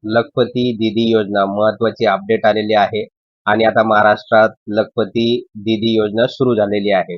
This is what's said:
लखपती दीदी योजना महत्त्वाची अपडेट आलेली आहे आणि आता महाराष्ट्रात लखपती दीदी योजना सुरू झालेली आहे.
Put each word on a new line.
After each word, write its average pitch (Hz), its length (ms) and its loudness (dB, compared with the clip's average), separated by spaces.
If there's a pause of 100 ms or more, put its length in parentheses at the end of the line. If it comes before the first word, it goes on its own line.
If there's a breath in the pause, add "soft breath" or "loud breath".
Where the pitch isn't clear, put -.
लखपती 117 680 -2
दीदी 113 380 -2
योजना 101 340 0
महत्त्वाची 104 600 -2
अपडेट 101 400 -2
आलेली 107 280 0
आहे 104 340 0 (380)
आणि 107 180 2
आता 110 200 2
महाराष्ट्रात 107 680 2 (180)
लखपती 110 800 -2 (100)
दीदी 110 420 -2
योजना 107 300 0
सुरू 127 280 0
झालेली 104 360 0
आहे. 90 260 2